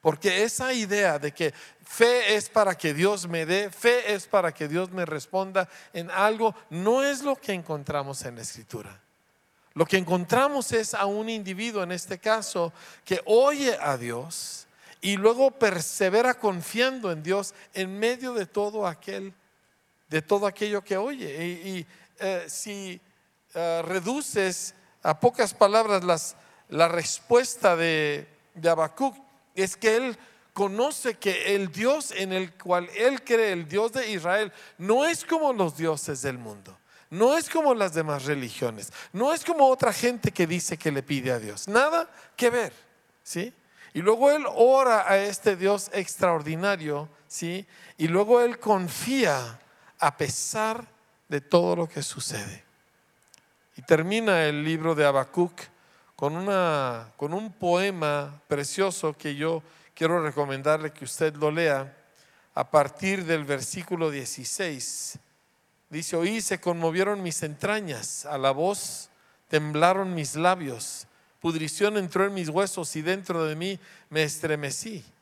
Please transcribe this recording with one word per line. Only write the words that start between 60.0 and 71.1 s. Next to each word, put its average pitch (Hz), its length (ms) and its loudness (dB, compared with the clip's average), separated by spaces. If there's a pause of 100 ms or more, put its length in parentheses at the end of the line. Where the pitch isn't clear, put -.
recomendarle 147 680 -2
que 139 140 -14
usted 156 300 -2
lo 151 140 0
lea 147 460 0 (600)
a - 140 -2
partir 185 540 2
del 160 220 0
versículo 156 640 -4
dieciséis. 139 1080 -8 (720)
Dice: 160 280 -4
"Oí, 202 240 0
se 190 180 -2
conmovieron 180 640 0
mis 165 180 -4
entrañas, 165 840 -6
a 147 120 -6
la 135 140 2
voz 175 580 -2 (380)
temblaron 165 680 2
mis 151 220 -6
labios, 156 720 -2 (320)